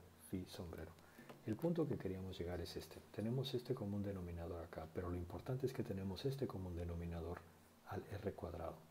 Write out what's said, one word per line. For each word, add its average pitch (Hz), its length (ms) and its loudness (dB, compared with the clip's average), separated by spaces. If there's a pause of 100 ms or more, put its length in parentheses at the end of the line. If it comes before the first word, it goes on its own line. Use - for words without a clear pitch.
(300)
phi 92 160 0
sombrero. 82 440 -6 (560)
El 110 100 4
punto 165 300 6
que 120 120 4
queríamos 92 400 0
llegar 85 240 0
es - 140 -4
este. - 260 -6 (100)
Tenemos 120 400 2
este 123 220 2
común 101 280 2
denominador 87 640 -2
acá, 80 300 -4
pero 87 160 2
lo 90 60 4
importante 127 500 2
es 123 80 2
que 120 80 2
tenemos 95 420 0
este 135 220 4
común 92 280 -2
denominador 85 640 0 (500)
al 90 180 0
R 95 260 2
cuadrado. 82 460 -2 (120)